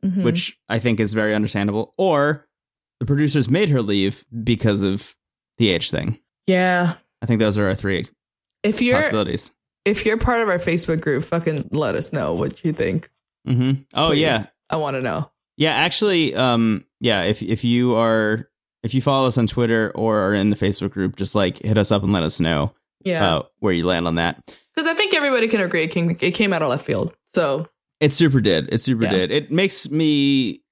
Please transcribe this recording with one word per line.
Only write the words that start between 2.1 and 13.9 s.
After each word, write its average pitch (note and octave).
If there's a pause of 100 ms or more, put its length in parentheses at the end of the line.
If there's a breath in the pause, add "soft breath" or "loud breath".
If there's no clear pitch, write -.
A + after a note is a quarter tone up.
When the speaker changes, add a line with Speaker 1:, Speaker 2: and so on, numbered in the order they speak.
Speaker 2:
the B2+
producers C#3+
made F#3
her C3+
leave G2 (200)
because G#2+
of G2 (440)
the A2+
age E2+
thing. - (280)
Speaker 1:
Yeah. F3+ (280)
Speaker 2:
I A2+
think A#2
those G#2
are G2+
our F#2
three F#2+ (560)
Speaker 1:
If A3
you're, B3
Speaker 2:
possibilities. - (320)
Speaker 1:
if G#3
you're A3
part A#3
of A3
our F3+
Facebook E3+
group, C#3+
fucking E3
let C#3
us -
know E2+
what E2+
you D#3+
think. G2 (360)
Speaker 2:
Mm-hmm. C3 (120)